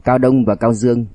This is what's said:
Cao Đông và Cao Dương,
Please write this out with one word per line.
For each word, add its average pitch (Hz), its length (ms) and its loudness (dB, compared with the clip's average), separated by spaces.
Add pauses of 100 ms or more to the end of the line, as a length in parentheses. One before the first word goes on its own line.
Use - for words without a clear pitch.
Cao 127 140 0
Đông 127 260 2
và 104 100 0
Cao 117 200 -2
Dương, 120 400 -2